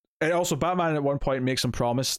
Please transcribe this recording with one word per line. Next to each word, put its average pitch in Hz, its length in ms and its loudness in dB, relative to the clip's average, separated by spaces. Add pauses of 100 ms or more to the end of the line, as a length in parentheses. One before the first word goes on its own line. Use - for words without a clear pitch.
(200)
and 160 120 0
also 170 240 0
Batman 165 400 0
at 143 60 0
one 139 160 0
point 135 260 0
makes 127 200 0
him 120 80 0
promise 120 460 -2